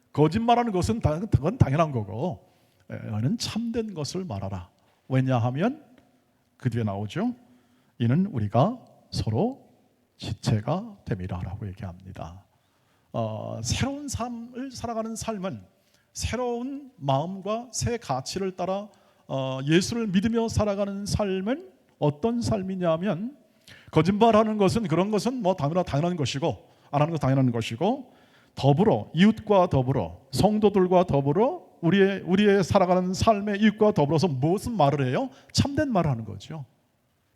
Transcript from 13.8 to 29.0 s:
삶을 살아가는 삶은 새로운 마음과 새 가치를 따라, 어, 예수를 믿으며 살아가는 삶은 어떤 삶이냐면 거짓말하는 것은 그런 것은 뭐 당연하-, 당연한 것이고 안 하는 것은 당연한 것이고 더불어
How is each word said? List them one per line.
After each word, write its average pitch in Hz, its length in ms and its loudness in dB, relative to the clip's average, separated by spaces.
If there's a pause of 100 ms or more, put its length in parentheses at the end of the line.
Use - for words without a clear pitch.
삶을 247 640 -10
살아가는 226 440 -8
삶은 185 460 -8 (520)
새로운 254 840 -6
마음과 190 760 -4
새 233 240 -4
가치를 185 580 -6
따라, 190 320 -6 (400)
어, 131 380 -4
예수를 196 420 2
믿으며 226 400 0
살아가는 202 580 -2
삶은 202 640 -2 (280)
어떤 226 420 0
삶이냐면 190 920 -2 (560)
거짓말하는 214 640 4
것은 196 300 2
그런 190 240 2
것은 233 300 -2
뭐 185 140 2
당연하-, 170 280 -2
당연한 175 340 -2
것이고 135 500 -4 (240)
안 143 100 4
하는 156 100 2
것은 160 100 -4
당연한 131 300 4
것이고 160 600 -2 (440)
더불어 143 580 2